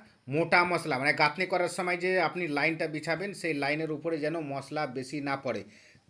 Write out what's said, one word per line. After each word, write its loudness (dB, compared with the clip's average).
মোটা 4
মশলা, 0
মানে 4
গাঁথনি 2
করার 2
সময় -2
যে 2
আপনি 0
লাইনটা 2
বিছাবেন, -4
সেই -2
লাইনের 0
উপরে -2
যেন -2
মশলা -4
বেশি -6
না -2
পড়ে। -4